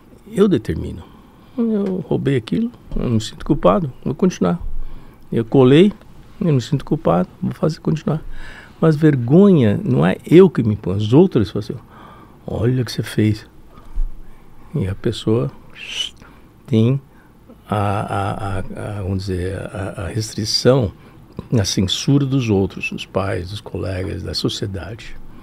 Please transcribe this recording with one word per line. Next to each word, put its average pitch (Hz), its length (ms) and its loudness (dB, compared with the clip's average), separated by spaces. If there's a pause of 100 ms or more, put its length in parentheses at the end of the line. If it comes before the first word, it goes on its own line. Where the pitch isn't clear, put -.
(300)
eu 202 160 2
determino. 87 560 -2 (560)
Eu 202 500 -2
roubei 135 280 0
aquilo, 226 340 -2 (240)
eu - 80 -2
não 123 100 -2
me 110 80 2
sinto - 240 -10
culpado, 175 480 2 (120)
vou 131 100 -4
continuar. 180 460 0 (720)
Eu 117 120 0
colei, 139 480 6 (480)
eu 185 60 -2
não 156 80 4
me 131 60 2
sinto 131 240 -4
culpado, 170 440 0 (140)
vou - 100 -4
fazer 156 280 -4
continuar. 156 420 -4 (580)
Mas 160 140 4
vergonha 143 880 4
não 139 240 2
é 185 180 0
eu 185 260 8
que - 120 -2
me 107 120 2
imponho, 98 240 -4
as 107 140 -2
outras 135 380 4
falam 107 140 -6
assim, - 120 -10 (680)
"Olha 120 360 0
o - 20 -2
que 110 80 -10
você - 100 -6
fez." 107 420 0 (1300)
E 120 120 -2
a 95 80 -4
pessoa 117 560 -2 (1160)
tem 117 340 2 (680)
a, 104 100 0
a, 101 520 -2
a, 98 280 -6
a, 104 440 -8
vamos 95 240 -4
dizer, 92 320 -4
a, 95 440 -8
a 92 60 -6
restrição, 110 840 0 (680)
a 101 60 2
censura 139 600 0
dos 131 240 0
outros, 98 420 0
dos - 160 -12
pais, 95 440 -4
dos 107 100 -10
colegas, 92 640 -8
da 90 120 -8
sociedade. 104 840 -8 (260)